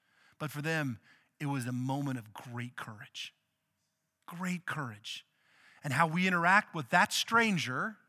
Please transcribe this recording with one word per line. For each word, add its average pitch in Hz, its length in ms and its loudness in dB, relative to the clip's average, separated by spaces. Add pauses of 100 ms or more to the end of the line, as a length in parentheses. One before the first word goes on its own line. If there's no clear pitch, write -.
(380)
But 151 140 -6
for 143 100 -8
them, 147 380 -2 (400)
it 151 60 -6
was 135 200 -2
a 123 60 -4
moment 131 480 -2
of 107 140 -16
great 120 420 -10
courage. - 580 -14 (920)
Great 180 400 -6
courage. 120 600 -8 (580)
And 139 100 -4
how 165 140 6
we 180 200 2
interact 185 480 4
with 151 140 -6
that 180 240 6
stranger 202 800 2 (140)